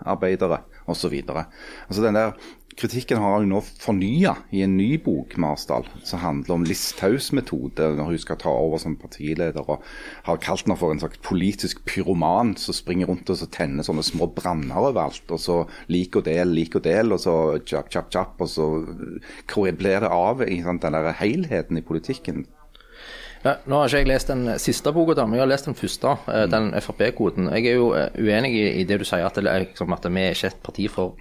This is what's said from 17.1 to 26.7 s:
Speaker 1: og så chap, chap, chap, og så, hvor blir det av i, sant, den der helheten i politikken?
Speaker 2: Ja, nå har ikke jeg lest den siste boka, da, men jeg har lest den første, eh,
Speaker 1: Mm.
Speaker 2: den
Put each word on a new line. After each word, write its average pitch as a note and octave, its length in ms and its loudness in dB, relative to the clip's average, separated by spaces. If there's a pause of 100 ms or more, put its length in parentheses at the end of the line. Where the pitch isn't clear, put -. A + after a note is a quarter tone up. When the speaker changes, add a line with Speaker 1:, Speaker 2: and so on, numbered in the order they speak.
Speaker 1:
og F2+ 80 2
så F2 160 2 (300)
chap, D2 260 -4
chap, E2+ 220 -4
chap, - 260 -2
og E2 80 -2
så, D#2 220 0 (800)
hvor F#2+ 260 2
blir F#2+ 240 2
det G2+ 140 2
av G#2+ 340 2
i, F2 160 0
sant, F2 180 -2
den D#2 140 0
der D#2+ 240 2
helheten G#2+ 580 0
i D#2+ 60 -4
politikken? - 640 -6 (920)
Speaker 2:
Ja, C3+ 140 2 (180)
nå C#3+ 80 4
har C#3+ 80 4
ikke C#3 140 4
jeg C3+ 80 6
lest C3 180 2
den C3 140 0 (180)
siste - 320 0
boka, E3 240 4
da, C#3+ 80 4
men A2+ 140 2
jeg C3 80 4
har - 20 4
lest C3+ 220 2
den C3 40 -4
første, - 360 -2 (180)
eh, A2 160 2
Speaker 1:
Mm. - 80 4
Speaker 2:
den A2 240 2